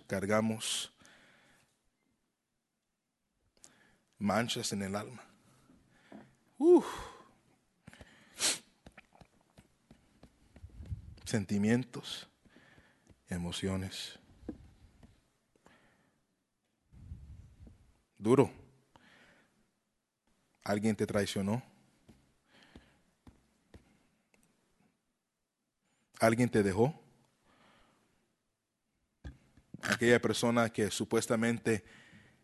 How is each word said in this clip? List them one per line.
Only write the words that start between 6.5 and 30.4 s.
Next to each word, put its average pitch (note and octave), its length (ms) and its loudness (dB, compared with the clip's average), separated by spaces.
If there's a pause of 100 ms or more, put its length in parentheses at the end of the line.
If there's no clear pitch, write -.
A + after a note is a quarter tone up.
Uf. E4 260 8 (4000)
Sentimientos, G#2+ 1040 -2 (1000)
emociones. F#2+ 920 -6 (4000)
Duro. G#2+ 360 4 (2000)
Alguien G#2 320 0
te G#2 120 -2
traicionó. G2+ 560 -2 (4000)
Alguien A#2 300 4
te A2 120 4
dejó. G2+ 400 2 (2750)
Aquella A#2 400 4
persona A#2 500 2